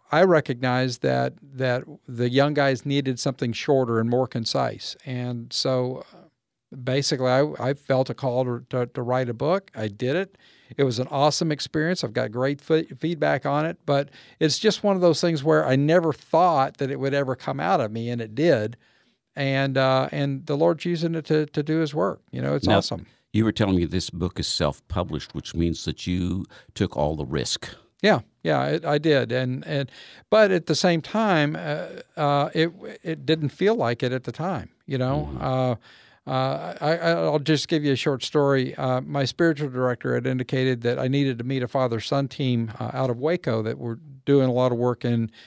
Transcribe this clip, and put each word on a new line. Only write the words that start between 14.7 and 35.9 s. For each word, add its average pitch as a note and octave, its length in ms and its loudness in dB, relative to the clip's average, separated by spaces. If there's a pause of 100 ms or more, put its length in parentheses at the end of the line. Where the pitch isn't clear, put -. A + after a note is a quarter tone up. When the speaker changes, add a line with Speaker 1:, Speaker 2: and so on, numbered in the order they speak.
Speaker 1:
one G3+ 140 2
of F3+ 60 0
those F3 180 6
things E3 240 0
where D#3 220 4
I C3 100 4
never D#3 380 4
thought D#3+ 640 2
that C3+ 120 -2
it C#3 80 -4
would C3+ 160 -2
ever C3+ 220 0
come C3+ 240 -6
out E3+ 220 2
of G#2+ 100 -2
me, A2+ 180 -4
and A#2+ 120 -4
it A2 140 -10
did. B2 420 2 (580)
And, C#3 420 0
uh, C3 360 4
and C#3 320 -4
the D3 100 -2
Lord's E3 300 2
using E3+ 300 -2
it D#3 100 -6
to, D#3 220 2
to - 140 -4
do D#3 180 0
his D3+ 140 -2
work. F3+ 280 -2 (100)
You B2+ 100 -6
know, C#3 140 0
it's C#3+ 120 0
Speaker 2:
Now, G#2 100 6
Speaker 1:
awesome. - 280 -2 (280)
Speaker 2:
you G#2+ 100 4
were A2 80 2
telling F#2+ 240 2
me F2 80 4
this F2 260 -2
book E2+ 300 -4
is - 80 -4
self-published, D#2 880 -4
which - 180 -10
means E2 300 -2
that - 240 -6
you F2+ 380 -2 (280)
took - 220 -2
all D2+ 220 0
the D2 80 -6
risk. C2+ 420 -4 (340)
Speaker 1:
Yeah, F#3+ 200 4 (220)
yeah, C#3 240 0
it, D#3 180 -2
I D3 120 2
did. C#3+ 360 2
And, B2+ 340 -4
and, C#3 240 -4 (380)
but G#3 220 6
at F3 160 0
the D#3+ 80 2
same E3+ 260 2
time, D#3+ 560 0
uh, D#3 300 -6 (280)
uh, D3 380 2
it, E3 180 2 (320)
it D#3 220 -8
didn't D#3 240 0
feel G#3 260 0
like A#2+ 280 -2
it B2+ 100 -2
at B2+ 100 -6
the - 80 -10
time, D#3 380 -6 (160)
you C#3 120 -4
know? C3 360 -2
Speaker 2:
Mm-hmm. - 100 -8
Speaker 1:
Uh, C3 320 0 (520)